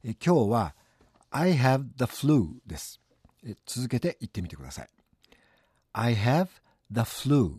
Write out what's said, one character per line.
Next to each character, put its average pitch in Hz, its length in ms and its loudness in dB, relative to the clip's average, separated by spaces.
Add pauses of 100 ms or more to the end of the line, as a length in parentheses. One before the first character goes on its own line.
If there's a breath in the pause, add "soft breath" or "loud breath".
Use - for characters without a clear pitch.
え、 110 100 -6
今 160 320 2
日 107 60 0
は 101 240 -2 (540 soft breath)
「I 165 280 2
have 131 260 4 (120)
the 127 80 0
flu」 131 480 2 (120)
で 82 120 -12
す。 - 240 -16 (420)
え、 117 140 -14 (100)
続 123 220 -6
け 123 100 0
て - 220 -2
言 107 80 -8
っ - 20 -14
て 95 120 -6
み 85 60 -6
て - 60 -14
く 71 80 -18
だ 64 80 -16
さ - 140 -14
い。 - 60 -20 (1000 soft breath)
「I 113 220 0
have 131 340 2 (400)
the 110 120 -2
flu」。 120 580 0